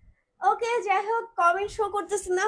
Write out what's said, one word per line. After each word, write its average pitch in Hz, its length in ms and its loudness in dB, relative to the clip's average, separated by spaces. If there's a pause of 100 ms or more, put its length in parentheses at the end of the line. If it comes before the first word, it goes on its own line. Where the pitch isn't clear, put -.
(500)
ওকে, 453 200 -2 (160)
যাই 392 220 2
হোক, 453 160 -2 (160)
কমেন্ট 381 360 2
শো 427 80 0 (120)
করতেছে 392 420 -4
না, 381 100 0